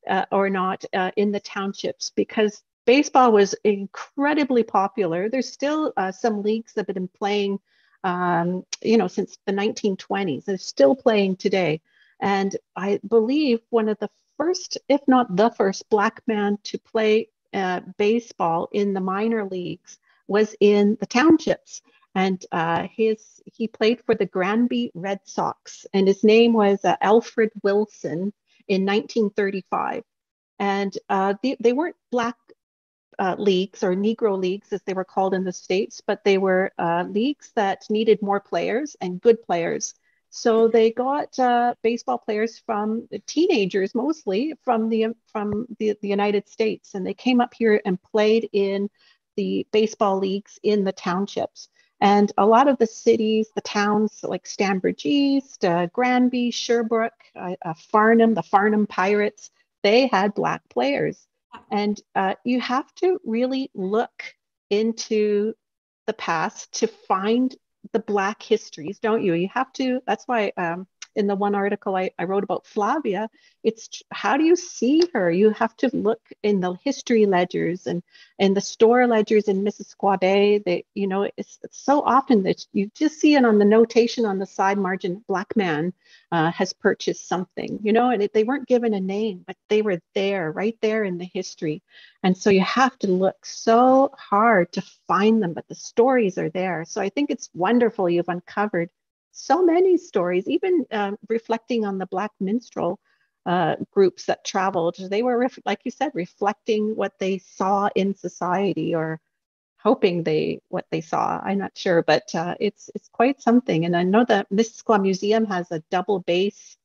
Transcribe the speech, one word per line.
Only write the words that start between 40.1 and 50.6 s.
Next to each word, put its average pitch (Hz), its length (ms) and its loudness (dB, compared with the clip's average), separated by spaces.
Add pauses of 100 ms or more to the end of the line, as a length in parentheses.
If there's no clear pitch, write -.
So 226 380 2
they 226 240 4
got, 269 460 -4
uh, 240 440 2
baseball 240 360 -4
players 226 460 -6
from, 220 440 -6 (180)
teenagers 208 680 0
mostly, 262 680 -4
from 226 260 0
the, 220 200 0 (180)
from 208 400 -6 (120)
the, 214 220 -2
the 202 80 -8
United 202 400 0
States. - 460 -6
And 185 120 -6
they 196 80 -6
came 254 260 2
up 240 120 -2
here 214 320 2
and 185 160 -2
played 220 520 2
in 196 360 0 (480)
the 190 360 -4
baseball 214 460 0
leagues 196 440 -6